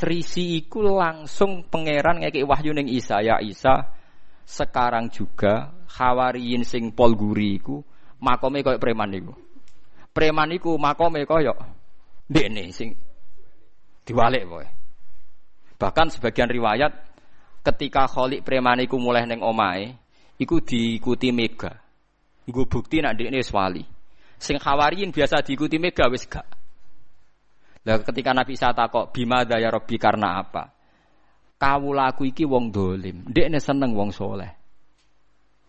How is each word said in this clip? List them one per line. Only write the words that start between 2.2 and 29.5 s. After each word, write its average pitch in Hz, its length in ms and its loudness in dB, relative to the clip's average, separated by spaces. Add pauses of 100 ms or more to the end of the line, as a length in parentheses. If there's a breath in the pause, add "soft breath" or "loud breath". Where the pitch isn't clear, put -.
wahyu 147 320 2
ning 139 160 -2
Isa, 110 320 0
"Ya 110 160 4
Isa, - 560 2 (480 soft breath)
sekarang 120 640 0
juga 107 640 0 (240)
Hawariyin 123 720 0
sing 113 240 0
pol 117 240 8
guri 104 480 2
iku 143 160 -4 (400 soft breath)
makome 131 480 0
koyo 127 80 2
preman 107 400 -2
iku." - 160 -8 (800 soft breath)
Preman 156 400 2
iku 170 240 0
makome 151 480 2
koyo 151 320 4 (720)
ndekne 104 480 2
sing - 240 2 (1040)
diwalik 117 400 2
pokoke. 82 240 -6 (1080)
Bahkan 156 320 2
sebagian 120 440 0
riwayat 120 400 2 (720 soft breath)
ketika 139 440 2
Khalid 127 400 -2
preman 127 360 2
iku 131 160 -2
mulai 120 280 2
ning 117 160 -6
omahe, 110 520 -2 (440 soft breath)
iku 123 200 0
diikuti 117 720 0
Mega. 113 400 -2 (760)
Nggo 127 200 2
bukti 139 320 -2
nek - 160 0
ndekne 127 240 -2
wis - 160 -4
wali. 95 280 0 (520 soft breath)
Sing - 240 -4
Hawariyin 151 560 0
biasa 143 280 2
diikuti 147 360 -2
Mega 160 320 2
wis 127 160 -6
gak. - 200 -10 (1400 soft breath)
Lah 110 160 4
ketika 127 320 0
Nabi 127 240 0
Isa 123 160 2
takok, 117 400 0
"Bima 123 320 2
ya 113 240 0